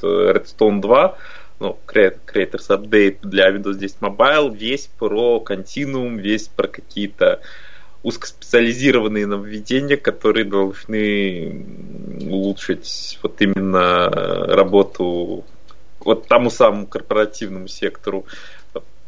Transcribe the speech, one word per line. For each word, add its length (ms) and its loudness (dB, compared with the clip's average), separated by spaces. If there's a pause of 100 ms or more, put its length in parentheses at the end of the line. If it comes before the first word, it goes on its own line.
Э, 320 4
Redstone 460 2
два, 380 4 (400)
ну, 280 -6
Crea-, 300 4 (100)
Creators 440 -2
Update 520 4
для 280 4
Windows 240 -4
десять 260 -8
Mobile, 560 2
весь 320 -6 (100)
про 420 0
континуум, 760 -6
весь 320 -2
про 200 -2
какие-то 720 0 (640)
узкоспециализированные 1200 2
нововведения, 720 -2
которые 480 2
должны 1200 -2 (640)
улучшить 920 -4
вот 200 -2
именно 640 4
работу 1400 2 (560)
вот 260 2
тому 220 6
самому 380 4
корпоративному 800 -4
сектору. 560 -6 (840)